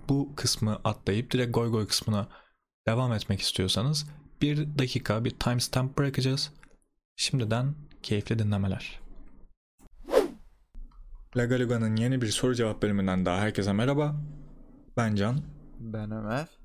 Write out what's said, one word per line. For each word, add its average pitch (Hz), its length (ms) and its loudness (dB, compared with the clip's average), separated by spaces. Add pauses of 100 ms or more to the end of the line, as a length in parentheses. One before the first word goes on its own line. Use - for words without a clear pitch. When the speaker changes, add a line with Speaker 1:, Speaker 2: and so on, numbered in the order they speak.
Speaker 1:
bu 139 260 2
kısmı 110 480 0
atlayıp 107 480 0
direkt 120 220 0
goy 117 180 2
goy 110 160 2
kısmına 104 400 0 (600)
devam 120 260 2
etmek 98 280 0
istiyorsanız 104 640 0 (360)
bir 147 380 0
dakika 117 460 0
bir 120 60 0
timestamp 127 680 0
bırakacağız. 135 540 0 (640)
Şimdiden 123 600 0 (280)
keyifli 110 360 0
dinlemeler. 101 600 0 (2500)
Lagaluga'nın 120 580 2
yeni 123 260 2
bir 113 60 0
soru 127 280 0
cevap 113 260 0
bölümünden 95 440 2
daha 92 140 2
herkese 104 340 0
merhaba. 143 420 2 (840)
Ben 110 180 2
Can. 117 260 2 (380)
Speaker 2:
Ben 110 320 -8
Ömer. 110 360 -4 (180)